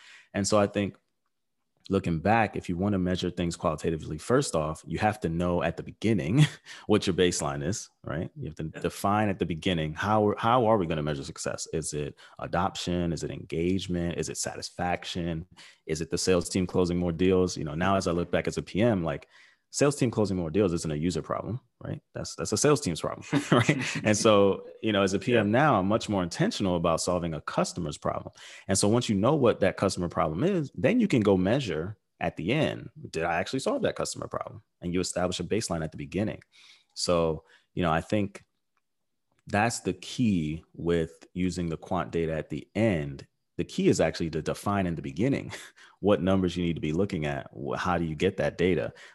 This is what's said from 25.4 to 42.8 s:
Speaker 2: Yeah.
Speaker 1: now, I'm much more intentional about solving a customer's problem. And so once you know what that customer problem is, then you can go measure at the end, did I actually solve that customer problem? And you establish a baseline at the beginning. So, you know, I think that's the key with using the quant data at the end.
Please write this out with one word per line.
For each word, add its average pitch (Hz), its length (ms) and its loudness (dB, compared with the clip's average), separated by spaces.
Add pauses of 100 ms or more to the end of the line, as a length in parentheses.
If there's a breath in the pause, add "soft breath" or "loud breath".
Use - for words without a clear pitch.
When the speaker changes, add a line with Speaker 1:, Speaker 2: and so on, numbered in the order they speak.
Speaker 2:
Yeah. 104 40 2
Speaker 1:
now, 131 280 4
I'm 92 100 0
much 113 180 0
more 98 160 0
intentional 92 540 0
about 82 240 2
solving 85 320 0
a 76 80 -8
customer's - 560 -4
problem. - 360 -6 (360 loud breath)
And 95 80 2
so 104 100 4
once 120 220 2
you 110 60 2
know 113 200 4
what 123 240 4
that 95 160 2
customer 92 320 0
problem 82 380 -2
is, 170 300 -2
then 185 260 2
you 202 80 2
can 131 100 4
go 101 160 6
measure 95 600 0 (240)
at 82 160 -4
the 92 160 -2
end, 117 360 -2 (200)
did 80 160 -4
I 82 100 0
actually 87 240 -2
solve 247 220 -2
that 90 160 -2
customer - 320 -6
problem? - 340 -10 (160)
And 85 140 -6
you 92 80 0
establish 90 400 -2
a - 20 -4
baseline 90 400 -2
at 78 80 -6
the - 60 -16
beginning. 82 420 -4 (540 soft breath)
So, 82 500 0 (300 soft breath)
you 95 100 -2
know, 82 80 4
I 80 80 4
think 101 460 -4 (1000)
that's 107 340 0
the 92 120 -2
key 85 720 -2 (100)
with 82 600 -2
using 90 340 -2
the 80 100 -4
quant 82 340 -4
data 82 220 -2
at 78 160 -6
the - 260 -8
end. 78 520 0 (300)